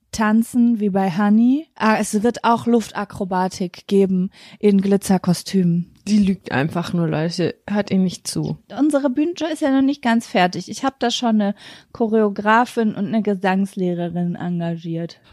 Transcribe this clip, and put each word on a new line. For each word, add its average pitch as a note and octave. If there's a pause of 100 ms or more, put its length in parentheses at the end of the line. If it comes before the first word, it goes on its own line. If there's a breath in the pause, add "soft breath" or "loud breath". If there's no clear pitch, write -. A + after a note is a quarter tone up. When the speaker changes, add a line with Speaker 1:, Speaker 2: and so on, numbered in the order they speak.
(140)
Speaker 1:
tanzen A3+
wie G#3
bei F#3+
Honey. A3+
Ah, G#3+
es G#3
wird A#3
auch A3+
Luftakrobatik F#3+
geben F#3+ (280 loud breath)
in G3+
Glitzerkostümen. F#3 (140)
Speaker 2:
Die G#3
lügt -
einfach D#3+
nur, E3+
Leute. D#3+ (140)
Hört G#3
ihr G3
nicht F#3
zu. D3+ (220)
Speaker 1:
Unsere C#4+
Bühnenshow D#4
ist D#4
ja C#4+
noch C4+
nicht C4+
ganz A#3
fertig. F#3
Ich G#3+
hab C4+
da A#3+
schon A3
eine G3+ (360 loud breath)
Choreografin G#3+
und G3
eine A3
Gesangslehrerin F3+
engagiert. E3+ (140)